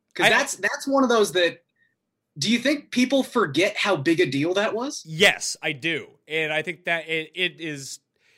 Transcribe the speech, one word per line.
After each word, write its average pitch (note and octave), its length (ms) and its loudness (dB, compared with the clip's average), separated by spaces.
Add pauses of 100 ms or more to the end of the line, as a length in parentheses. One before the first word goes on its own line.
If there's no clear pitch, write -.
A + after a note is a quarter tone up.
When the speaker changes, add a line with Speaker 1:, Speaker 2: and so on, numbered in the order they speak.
(140)
Speaker 1:
'Cause F3+ 140 4
Speaker 2:
I - 20 8
Speaker 1:
that's, C4 260 0
that's G#3 320 0
one C4+ 160 4
of B3+ 60 4
those G#3+ 220 4
that, E3+ 320 0 (760)
do F3 140 -2
you A#3+ 80 2
think C#4+ 320 -2
people B3+ 320 2
forget F#3 520 0
how G3+ 200 0
big D#3 240 0
a F3+ 80 4
deal C#3+ 260 -2
that G3 220 0
was? B3+ 280 -6
Speaker 2:
Yes, D#3+ 580 0
I D#3 100 -4
do. C#3+ 380 -4 (180)
And D#3 260 -4
I D#3 80 -2
think E3 240 -8
that E3 220 -4
it, D#3+ 260 -6
it F3 260 -4
is, D3 400 -10 (380)